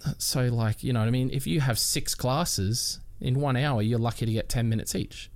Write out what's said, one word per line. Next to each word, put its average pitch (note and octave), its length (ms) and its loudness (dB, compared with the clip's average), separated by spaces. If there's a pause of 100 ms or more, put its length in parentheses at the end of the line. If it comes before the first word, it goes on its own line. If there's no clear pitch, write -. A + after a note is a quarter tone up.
(180)
so, B2 300 0
like, A2+ 360 0
you C3 80 0
know A2+ 80 2
what A2 80 2
I - 20 2
mean? B2+ 220 2
If C3+ 140 -2
you D#3+ 160 2
have B2 160 2
six - 360 0
classes B2+ 840 0 (200)
in C3+ 220 0
one C#3 160 2
hour, C3+ 240 2
you're A2+ 180 2
lucky A#2 280 0
to A2+ 60 2
get A2 180 -2
ten A#2 180 2
minutes - 260 0
each. - 420 -6